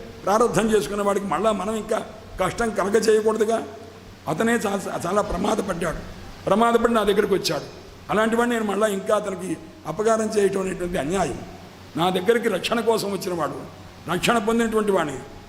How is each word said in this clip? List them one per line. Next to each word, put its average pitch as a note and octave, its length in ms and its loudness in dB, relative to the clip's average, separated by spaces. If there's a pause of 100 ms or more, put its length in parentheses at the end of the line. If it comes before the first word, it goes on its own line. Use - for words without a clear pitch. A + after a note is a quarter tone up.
(240)
ప్రారంధం G#3+ 520 4
చేసుకున్న G3+ 260 0
వాడికి G3 240 0
మళ్ళా G3 260 0
మనం G3+ 220 -4
ఇంకా - 320 -4 (340)
కష్టం G#3+ 300 0
కలగజేయకూడదుగా. G#3+ 960 2 (640)
అతనే G#3+ 240 2
చా-, F#3+ 540 -2
చాలా G3 160 2
ప్రమాదపడ్డాడు, F#3 760 -2 (480)
ప్రమాదపడి A#3 500 4
నా A3 80 4
దగ్గరికి G3+ 320 4
వచ్చాడు. E3 280 -2 (480)
అలాంటి A3 260 2
వాడిని A#3+ 220 2
నేను G#3+ 120 0
మళ్ళా G3+ 160 2
ఇంకా G3+ 300 0
అతనికి F#3 400 -4 (300)
అపకారం G#3+ 520 0
చేయటం F#3+ 220 2
అనేటువంటి F3 380 -4
అన్యాయం. D#3 400 -2 (580)
నా F3 140 2
దగ్గరికి G#3 380 2
రక్షణ G3+ 320 0
కోసం G#3+ 320 0
వచ్చిన F3+ 220 -4
వాడు, D3+ 200 -2 (560)
రక్షణ G3+ 280 2
పొందినటువంటి A3 540 2
వాడిని D#3 260 0 (300)